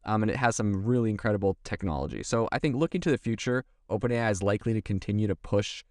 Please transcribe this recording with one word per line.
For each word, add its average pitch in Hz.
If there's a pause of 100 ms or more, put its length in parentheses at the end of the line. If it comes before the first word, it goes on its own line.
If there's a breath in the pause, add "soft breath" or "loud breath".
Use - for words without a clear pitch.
um, 107
and 107
it -
has 117
some 101
really 117
incredible 101
technology. 71
So 113
I 131
think 139
looking 170
to 165
the 123
future, 123 (260)
Open 110
A 120
I 113
is 98
likely 107
to 107
continue 104
to 95
push -